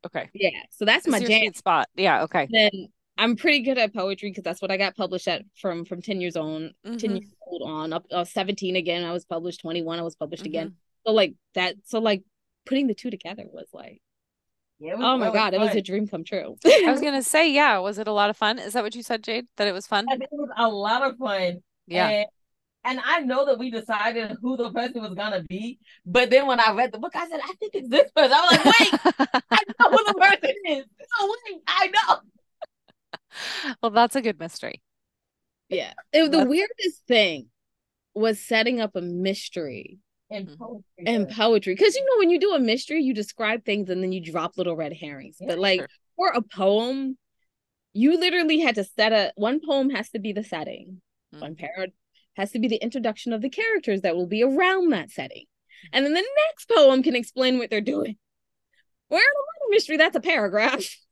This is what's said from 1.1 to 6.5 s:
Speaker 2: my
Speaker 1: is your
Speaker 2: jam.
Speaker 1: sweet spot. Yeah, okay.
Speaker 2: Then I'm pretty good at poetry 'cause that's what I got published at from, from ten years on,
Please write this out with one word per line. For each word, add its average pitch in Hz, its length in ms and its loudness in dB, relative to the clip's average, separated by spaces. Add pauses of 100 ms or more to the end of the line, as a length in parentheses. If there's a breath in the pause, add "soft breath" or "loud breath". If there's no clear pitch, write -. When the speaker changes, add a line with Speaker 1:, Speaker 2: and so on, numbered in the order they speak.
Speaker 2:
my 254 80 4
Speaker 1:
is 254 40 0
your 233 80 -2
Speaker 2:
jam. 220 100 6
Speaker 1:
sweet 208 160 -2
spot. 160 400 0
Yeah, 170 260 4
okay. 156 260 -2
Speaker 2:
Then 220 220 4 (480)
I'm 226 180 2
pretty 294 260 2
good 262 140 -2
at 220 160 0
poetry 196 400 -6
'cause 185 120 -12
that's 170 180 -6
what 190 80 -6
I 190 80 0
got 196 180 -2
published 180 320 -6
at 170 140 -4 (180)
from, 170 240 -6
from 180 160 -12
ten 190 200 -6
years 175 160 -6
on, 156 360 -8 (120)